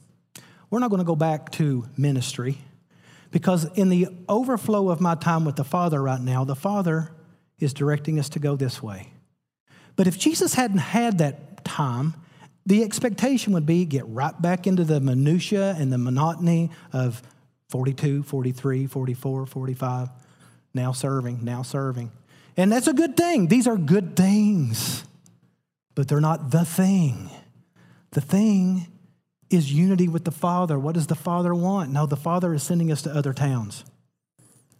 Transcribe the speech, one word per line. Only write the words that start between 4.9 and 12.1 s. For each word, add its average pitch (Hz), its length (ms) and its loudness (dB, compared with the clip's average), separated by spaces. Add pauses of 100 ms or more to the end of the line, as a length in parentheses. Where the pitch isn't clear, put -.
my 170 140 2
time 165 280 0
with 147 140 -2
the 139 80 -2
Father 175 360 0
right 131 200 -2
now, 127 240 0
the 135 100 -4
Father 170 560 -2 (480)
is 139 140 -2
directing 147 440 -2
us 143 120 -2
to 170 100 -6
go 143 160 -2
this 131 260 -4
way." 98 280 -12 (880)
But 185 100 4
if 175 100 0
Jesus 330 360 0
hadn't 220 260 2
had 220 380 0
that - 480 -4
time, 139 500 -4 (500)